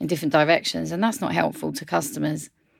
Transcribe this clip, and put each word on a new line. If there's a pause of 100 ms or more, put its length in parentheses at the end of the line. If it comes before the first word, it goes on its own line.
in
different
directions,
and
that's
not
helpful
to
customers, (300)